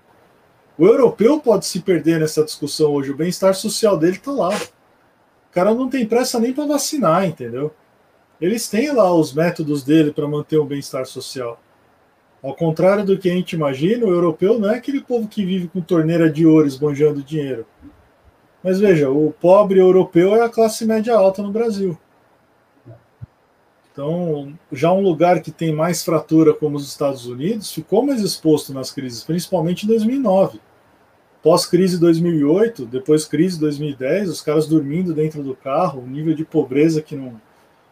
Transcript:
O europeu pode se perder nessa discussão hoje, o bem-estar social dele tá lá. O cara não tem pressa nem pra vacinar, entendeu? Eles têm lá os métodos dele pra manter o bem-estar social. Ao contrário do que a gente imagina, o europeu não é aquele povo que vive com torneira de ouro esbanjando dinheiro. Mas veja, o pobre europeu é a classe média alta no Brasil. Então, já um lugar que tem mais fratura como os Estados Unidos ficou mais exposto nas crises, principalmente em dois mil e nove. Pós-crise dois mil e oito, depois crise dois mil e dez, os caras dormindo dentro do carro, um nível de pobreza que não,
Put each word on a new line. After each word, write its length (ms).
O 60
europeu 560
pode 240
se 160
perder 380
nessa 260
discussão 480
hoje, 180
o 60
bem-estar 380
social 420
dele 220
tá 140
lá. 220
O 960
cara 220
não 140
tem 160
pressa 340
nem 140
pra 140
vacinar, 580
entendeu? 480
Eles 280
têm 240
lá 220
os 180
métodos 500
dele 300
pra 160
manter 300
o 80
bem-estar 400
social. 540
Ao 120
contrário 500
do 140
que 120
a 20
gente 220
imagina, 500
o 60
europeu 480
não 120
é 60
aquele 240
povo 260
que 180
vive 240
com 120
torneira 500
de 160
ouro 200
esbanjando 560
dinheiro. 440
Mas 160
veja, 300
o 240
pobre 460
europeu 560
é 80
a 60
classe 360
média 320
alta 260
no 80
Brasil. 460
Então, 640
já 220
um 80
lugar 400
que 100
tem 220
mais 320
fratura 480
como 240
os 100
Estados 400
Unidos 460
ficou 320
mais 160
exposto 540
nas 160
crises, 340
principalmente 600
em 20
dois 180
mil 120
e 20
nove. 420
Pós-crise 560
dois 200
mil 160
e 100
oito, 400
depois 400
crise 340
dois 200
mil 120
e 40
dez, 340
os 140
caras 240
dormindo 480
dentro 280
do 120
carro, 480
um 40
nível 280
de 100
pobreza 560
que 160
não, 240